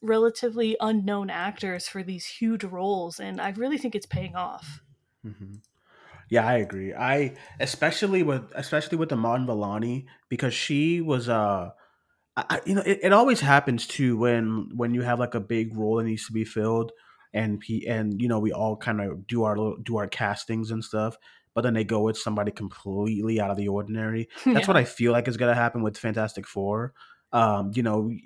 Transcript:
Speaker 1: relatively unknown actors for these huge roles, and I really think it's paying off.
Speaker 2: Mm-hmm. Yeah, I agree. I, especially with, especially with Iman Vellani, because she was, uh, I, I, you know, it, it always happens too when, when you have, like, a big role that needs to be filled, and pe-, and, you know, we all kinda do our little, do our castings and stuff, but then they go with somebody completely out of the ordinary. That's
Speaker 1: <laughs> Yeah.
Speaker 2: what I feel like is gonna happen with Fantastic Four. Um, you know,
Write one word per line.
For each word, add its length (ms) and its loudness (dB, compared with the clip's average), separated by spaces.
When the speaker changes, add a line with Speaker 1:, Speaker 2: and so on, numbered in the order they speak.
Speaker 1:
relatively 760 2
unknown 500 0
actors 580 -6
for 160 -8
these 220 -8
huge 380 -2
roles, 560 -4
and 200 -8
I 100 -2
really 280 -2
think 180 -4
it's 100 -6
paying 300 -6
off. 460 -10
Speaker 2:
Mm-hmm. 300 -14
Yeah, 160 6
I 120 4
agree. 360 -4
I, 420 0
especially 640 2
with, 320 0
especially 440 -2
with 140 0
Iman 340 2
Vellani, 600 -2
because 260 -2
she 460 0
was, 280 0
uh, 420 2
I, 140 -2
I, 160 0
you 100 2
know, 60 2
it, 200 2
it 100 6
always 280 6
happens 460 4
too 320 2
when, 580 2
when 180 0
you 80 2
have, 180 0
like, 140 -2
a 60 0
big 360 -2
role 220 2
that 60 0
needs 220 -4
to 60 -10
be 120 0
filled, 480 0
and 260 -2
pe-, 280 -4
and, 340 -2
you 60 2
know, 120 2
we 120 0
all 240 -2
kinda 400 -2
do 180 0
our 120 2
little, 220 -2
do 200 -6
our 100 -4
castings 640 -4
and 140 -4
stuff, 320 -4
but 80 0
then 120 2
they 100 2
go 180 2
with 160 2
somebody 340 -2
completely 880 -2
out 100 0
of 80 0
the 100 -2
ordinary. 600 -2
That's 160 4
Speaker 1:
<laughs> 0 -
Yeah. 0 -
Speaker 2:
what 100 6
I 60 6
feel 280 2
like 160 4
is 80 -2
gonna 180 4
happen 280 0
with 160 -2
Fantastic 480 -4
Four. 480 -4
Um, 420 4
you 80 0
know, 280 0